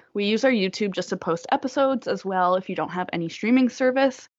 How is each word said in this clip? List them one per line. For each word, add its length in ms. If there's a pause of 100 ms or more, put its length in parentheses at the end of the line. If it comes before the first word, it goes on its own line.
(140)
We 120
use 180
our 80
YouTube 420
just 160
to 80
post 340
episodes 580
as 160
well 300
if 140
you 60
don't 160
have 220
any 160
streaming 400
service, 580 (120)